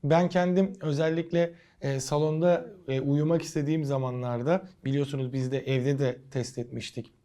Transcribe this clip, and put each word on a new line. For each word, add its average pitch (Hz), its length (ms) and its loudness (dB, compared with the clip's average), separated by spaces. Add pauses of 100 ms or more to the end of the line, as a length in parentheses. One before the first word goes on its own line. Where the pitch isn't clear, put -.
Ben 165 260 4
kendim 185 520 2
özellikle, 165 720 0 (280)
e, 139 180 -2
salonda, 156 640 2 (220)
e, 135 140 0
uyumak 151 400 2
istediğim 156 420 -2
zamanlarda, 131 840 -2 (180)
biliyorsunuz 135 480 -2
biz 131 180 -2
de 135 80 -2
evde 135 400 0
de 127 180 0 (140)
test 120 260 -6
etmiştik 120 540 -10 (120)